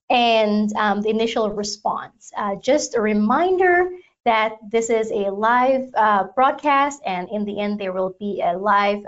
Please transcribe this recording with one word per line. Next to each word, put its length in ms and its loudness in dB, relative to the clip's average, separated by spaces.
and, 680 2
um, 240 0
the 80 -2
initial 420 0
response. 840 -8
Uh, 180 -4
just 400 0
a 60 0
reminder 880 2
that 300 0
this 180 0
is 220 0
a 180 -2
live, 640 2
uh, 300 4
broadcast, 720 2
and 280 -4
in 100 -4
the 160 -6
end, 220 -4
there 100 -4
will 260 -4
be 240 -6
a 160 0
live, 500 0